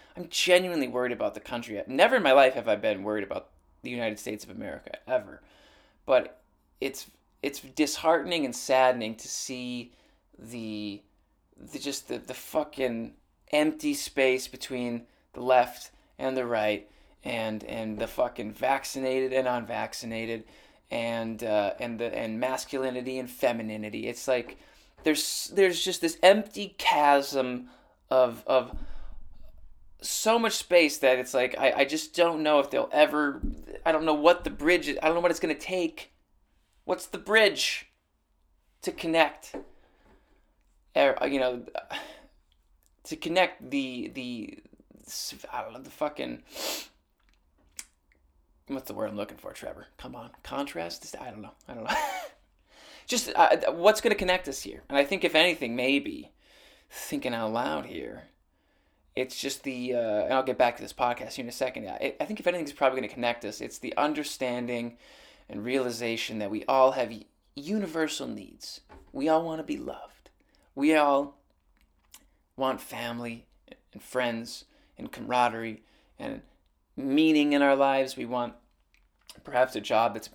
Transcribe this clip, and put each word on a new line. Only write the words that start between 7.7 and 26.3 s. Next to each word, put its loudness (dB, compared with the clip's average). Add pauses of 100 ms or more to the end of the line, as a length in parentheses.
and -4
saddening 4
to -16
see -8 (480)
the, -8 (560)
the, -14
just -8
the, -6
the -12
fucking -4 (360)
empty 2
space 2
between -6 (300)
the -10
left 2 (260)
and -2
the -2
right, 0 (360)
and, -4
and -8
the -2
fucking -4
vaccinated -2
and 2
unvaccinated, -4 (440)
and, -4
uh, 2
and -6
the, -4
and -4
masculinity -4
and -8
femininity. -4
It's -6
like 0 (460)
there's, 0
there's 4
just -2
this -2
empty 6